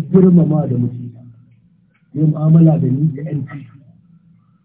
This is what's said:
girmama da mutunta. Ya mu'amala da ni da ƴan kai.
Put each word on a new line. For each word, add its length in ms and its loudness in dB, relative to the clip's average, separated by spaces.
girmama 560 2
da 100 -4
mutunta. 440 -8
Ya 120 0
mu'amala 520 4
da 80 -2
ni 280 -2
da 80 -14
ƴan 220 -8
kai. 220 -16